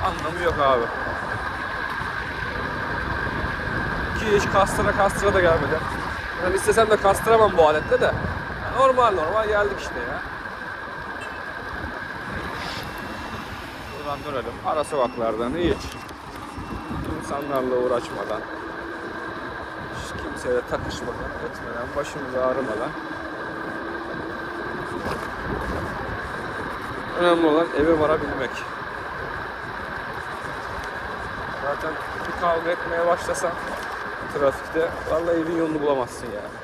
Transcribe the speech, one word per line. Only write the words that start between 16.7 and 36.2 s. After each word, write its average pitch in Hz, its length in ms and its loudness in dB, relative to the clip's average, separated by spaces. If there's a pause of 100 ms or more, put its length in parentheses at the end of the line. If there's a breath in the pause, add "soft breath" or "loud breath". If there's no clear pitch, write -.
insanlarla 139 560 0
uğraşmadan, 117 640 0 (1600)
hiç - 260 -6
kimseyle 123 380 0 (100)
takışmadan, 120 600 -4 (140)
etmeden, 120 520 -6
başımızı 135 480 -2
ağrımadan. 127 460 0 (4000)
Önemli 170 260 6
olan 156 200 6 (120)
eve 160 220 6
varabilmek. 147 500 2 (3000)
Zaten 143 300 -2 (360)
bir - 120 -4
kavga 165 300 2
etmeye 170 360 0
başlasan 175 460 2 (840)
trafikte, 147 540 2 (220)
vallahi 170 260 2
evin 165 200 0
yolunu 156 260 2
bulamazsın 131 440 0